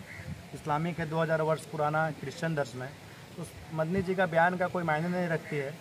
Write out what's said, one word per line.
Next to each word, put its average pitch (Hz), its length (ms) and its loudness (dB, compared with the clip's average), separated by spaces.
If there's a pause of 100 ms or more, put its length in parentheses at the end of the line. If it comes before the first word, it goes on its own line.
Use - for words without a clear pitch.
(540)
इस्लामिक 156 440 0
है, 165 120 -2
दो 160 100 2
हज़ार 160 220 4
वर्ष 156 220 2
पुराना 156 460 2
क्रिश्चियन 147 440 -4
दर्शन 135 280 -2
है। 127 60 -6 (480)
तो 175 60 -8
उस 156 80 -10 (240)
मदनी 165 280 2
जी 185 120 0
का 185 120 4
बयान 170 300 6
का 180 100 2
कोई 180 180 -2
मायने 160 240 2
नहीं 180 200 2
रखती 156 280 -2
है 139 240 -2